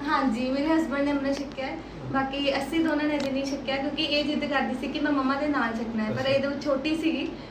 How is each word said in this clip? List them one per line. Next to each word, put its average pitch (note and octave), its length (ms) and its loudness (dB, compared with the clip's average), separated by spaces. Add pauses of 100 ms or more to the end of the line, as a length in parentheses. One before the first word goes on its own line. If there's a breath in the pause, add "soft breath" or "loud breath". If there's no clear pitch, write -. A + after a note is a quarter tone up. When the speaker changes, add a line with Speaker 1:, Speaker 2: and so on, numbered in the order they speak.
Speaker 1:
ਹਾਂਜੀ, C4 420 2
ਮੇਰੇ C#4 160 0
ਹਸਬੈਂਡ C#4+ 380 2
ਨੇ C#4+ 80 2
ਅੰਮ੍ਰਿਤ C#4 260 0
ਛਕਿਆ C4+ 280 -6
ਹੈ। D#4+ 120 -6 (340 loud breath)
ਬਾਕੀ C4+ 460 2
ਅਸੀਂ E4 220 0
ਦੋਨਾਂ D4+ 240 2
ਨੇ D4 120 2
ਅਜੇ C4 140 0
ਨਹੀਂ C4+ 140 0
ਛਕਿਆ, C4+ 320 -2
ਕਿਉਂਕਿ C#4+ 260 -2
ਇਹ D4 220 2
ਜਿੱਦ C#4+ 200 0
ਕਰਦੀ C4 360 0
ਸੀ C#4+ 80 -4
ਕਿ D4 120 -4
ਮੈਂ D4 120 2
ਮੰਮਾ C4+ 280 2
ਦੇ D4+ 80 0
ਨਾਲ A#3+ 240 0
ਛਕਣਾ A3+ 320 -2
ਹੈ, G#3+ 80 -2
ਪਰ - 80 -2
Speaker 2:
ਅੱਛਾ। C4+ 100 2
Speaker 1:
ਇਹ C4+ 120 4
ਤਾਂ C#4 180 -2
ਛੋਟੀ D4 360 0
ਸੀਗੀ D#4 320 0 (220 loud breath)